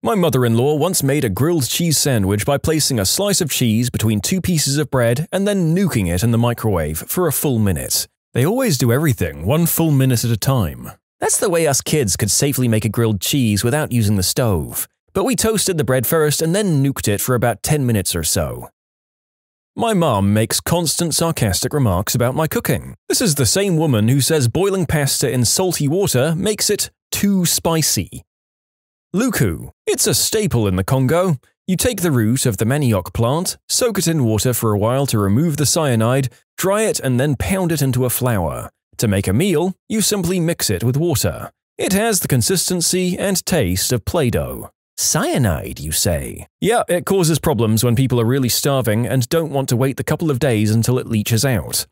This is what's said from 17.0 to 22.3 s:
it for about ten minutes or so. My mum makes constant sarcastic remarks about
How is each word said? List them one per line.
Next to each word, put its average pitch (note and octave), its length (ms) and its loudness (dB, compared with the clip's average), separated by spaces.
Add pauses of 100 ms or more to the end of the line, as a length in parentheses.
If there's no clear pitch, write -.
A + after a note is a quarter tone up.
it G2+ 100 0
for B2+ 160 0
about A#2 260 0
ten D3+ 240 0
minutes G#2+ 300 0
or E2 80 -2
so. C2 460 -4 (1040)
My A3+ 180 0
mum A2+ 400 4
makes A2 280 0
constant E3 520 -2
sarcastic C3 600 0
remarks G#2+ 420 0
about A#2+ 200 0